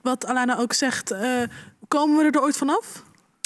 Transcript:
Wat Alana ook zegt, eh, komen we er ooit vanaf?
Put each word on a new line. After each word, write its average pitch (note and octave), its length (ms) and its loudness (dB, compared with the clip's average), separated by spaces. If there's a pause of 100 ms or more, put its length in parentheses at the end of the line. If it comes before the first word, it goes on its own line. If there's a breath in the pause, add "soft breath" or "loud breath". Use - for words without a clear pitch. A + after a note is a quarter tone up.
Wat B3+ 240 -2
Alana B3 320 0
ook A#3 160 -2
zegt, - 380 -2
eh, B3+ 300 -2 (460 loud breath)
komen D4+ 300 2
we D4+ 140 4
er D4 100 2
ooit C#4+ 160 0
vanaf? D4+ 460 -2 (420)